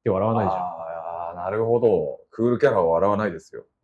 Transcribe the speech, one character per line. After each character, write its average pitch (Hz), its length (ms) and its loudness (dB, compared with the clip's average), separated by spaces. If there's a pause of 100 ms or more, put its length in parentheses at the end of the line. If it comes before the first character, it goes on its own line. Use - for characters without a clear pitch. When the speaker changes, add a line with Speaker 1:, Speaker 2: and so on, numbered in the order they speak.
Speaker 1:
て 120 60 0
笑 95 180 2
わ 113 80 2
な 110 80 0
い - 20 0
じ 95 60 0
ゃ - 20 -2
ん。 92 60 -4
Speaker 2:
あ 85 760 -10
ー、 - 20 -14
な 87 140 -6
る 110 160 -2
ほ 117 140 2
ど。 87 400 2 (120)
ク - 120 -4
ー 120 80 2
ル 120 80 0
キ 143 80 4
ャ 131 40 6
ラ 110 60 2
は 90 80 2
笑 85 260 4
わ 104 60 0
な 107 100 -2
い 95 40 -4
で 82 80 -12
す - 160 -20
よ。 - 80 -14 (200)